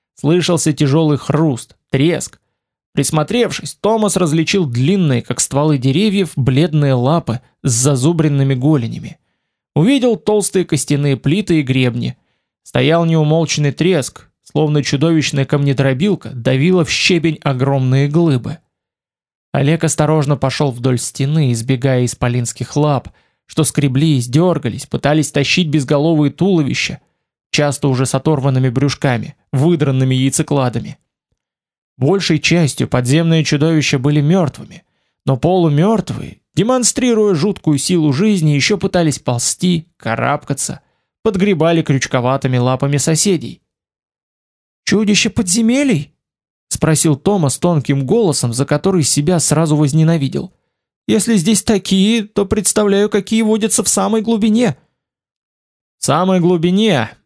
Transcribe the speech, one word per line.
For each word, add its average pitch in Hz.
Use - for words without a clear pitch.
Слышался 165
тяжелый 147
хруст, 147
треск. 151
Присмотревшись, 156
Томас 214
различил 165
длинные, 135
как -
стволы 147
деревьев, 180
бледные 143
лапы 131
с 135
зазубренными 139
голенями. 127
Увидел 233
толстые 196
костяные 143
плиты 165
и 147
гребни. 123
Стоял 156
неумолчный 156
треск, 156
словно 151
чудовищная 147
камнедробилка 139
давила 131
в -
щебень 160
огромные 135
глыбы. 151
Олег 147
осторожно 151
пошел 139
вдоль 123
стены, 135
избегая 123
исполинских 120
лап, 147
что -
скреблись, 139
дергались, 143
пытались 147
тащить 156
безголовые 147
туловища, 165
часто 143
уже 127
с 131
оторванными 131
брюшками, 127
выдранными 135
яйцекладами. 131
Большей 160
частью 156
подземные 156
чудовища 151
были 147
мертвыми, 160
но 135
полумертвые, 170
демонстрируя 226
жуткую 156
силу 156
жизни, 170
еще 143
пытались 175
ползти, 160
карабкаться, 123
подгребали 175
крючковатыми 131
лапами 131
соседей. 160
«Чудище 208
подземелий?» 226
спросил 156
Томас 175
тонким 139
голосом, 147
за 135
который 175
себя 156
сразу 156
возненавидел. 156
«Если 220
здесь 196
такие, 202
то 202
представляю, 202
какие 214
водятся 214
в -
самой 202
глубине». 220
«В -
самой 180
глубине 175